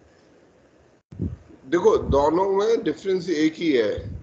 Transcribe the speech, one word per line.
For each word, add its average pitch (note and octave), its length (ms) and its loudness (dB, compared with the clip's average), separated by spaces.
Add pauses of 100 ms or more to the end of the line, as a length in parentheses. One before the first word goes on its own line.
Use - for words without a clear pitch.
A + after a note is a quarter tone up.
(1700)
देखो, E3+ 300 4
दोनों D#3 600 2
में A3 260 2
डिफरेंस F#3 480 -4
एक D#3 240 0
ही E3 180 -2
है। G#2 500 -2